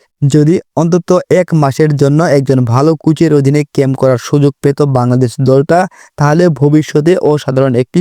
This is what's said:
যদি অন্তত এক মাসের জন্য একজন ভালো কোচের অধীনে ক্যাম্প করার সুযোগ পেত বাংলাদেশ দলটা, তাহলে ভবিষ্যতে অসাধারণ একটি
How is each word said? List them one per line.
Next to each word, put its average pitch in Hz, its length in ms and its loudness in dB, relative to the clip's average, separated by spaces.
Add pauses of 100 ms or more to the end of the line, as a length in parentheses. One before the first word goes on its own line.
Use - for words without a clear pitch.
(320)
যদি 151 220 2 (200)
অন্তত 170 340 -2 (220)
এক 175 220 0
মাসের 151 420 0
জন্য 143 280 0
একজন 139 420 0
ভালো 135 300 0
কোচের 160 380 0
অধীনে 143 280 2 (120)
ক্যাম্প 135 280 -2
করার 131 260 2
সুযোগ 143 340 0
পেত 143 180 -2 (180)
বাংলাদেশ 123 340 0 (180)
দলটা, 143 300 2 (360)
তাহলে 147 340 0
ভবিষ্যতে 151 640 0 (180)
অসাধারণ 135 440 -2
একটি 127 260 -2